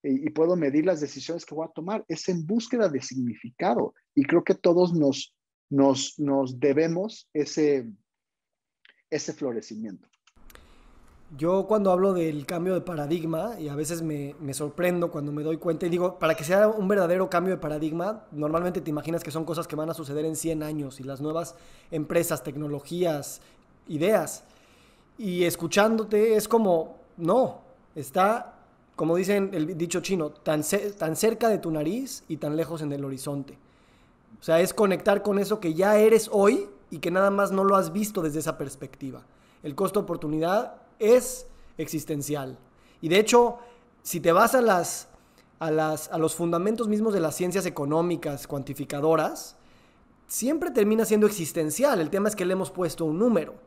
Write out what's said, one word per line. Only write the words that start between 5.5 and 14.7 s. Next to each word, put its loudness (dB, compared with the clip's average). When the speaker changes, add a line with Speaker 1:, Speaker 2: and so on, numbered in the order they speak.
Speaker 1:
nos, 2
nos -2
debemos 0
ese, 0
ese -4
florecimiento. -8
Speaker 2:
Yo 0
cuando 2
hablo 4
del -2
cambio -2
de -2
paradigma, -4
y -8
a -8
veces -4
me, -6
me -8
sorprendo -2